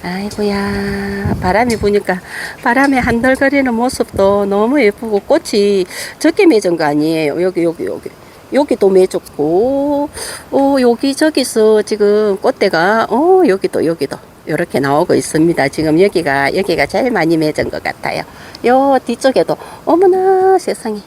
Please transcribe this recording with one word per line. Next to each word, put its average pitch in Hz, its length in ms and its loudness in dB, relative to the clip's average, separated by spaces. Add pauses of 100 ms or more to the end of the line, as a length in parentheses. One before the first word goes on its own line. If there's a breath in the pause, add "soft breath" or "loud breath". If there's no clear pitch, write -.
아이고야, 202 1400 -4
바람이 214 360 0
부니까 202 420 0 (440 loud breath)
바람에 262 360 2
한들거리는 262 760 0
모습도 202 720 0
너무 214 360 2
예쁘고, 208 400 0
꽃이 202 640 0 (340 loud breath)
적게 381 260 2
맺은 202 320 2
거 160 80 -2
아니에요. 151 560 0
여기, 180 220 -2
여기, 165 220 -2
여기. - 240 -8 (440 loud breath)
여기도 247 360 2
맺었고, 226 1200 0 (420 loud breath)
어, 277 280 2
여기저기서 247 1000 2
지금 208 560 0
꽃대가, 202 720 0
어, 349 380 4
여기도, 185 380 0
여기도 165 320 -4 (300)
요렇게 160 320 -4
나오고 143 360 2
있습니다. 156 540 0
지금 160 300 0
여기가, 147 560 -2
여기가 165 300 -2
제일 214 260 -2
많이 165 240 0
맺은 156 340 -2
것 - 140 -10
같아요. - 400 -6 (420 loud breath)
요 262 380 2
뒤쪽에도, 233 540 -2 (280 loud breath)
어머나 381 760 4
세상에 208 480 -6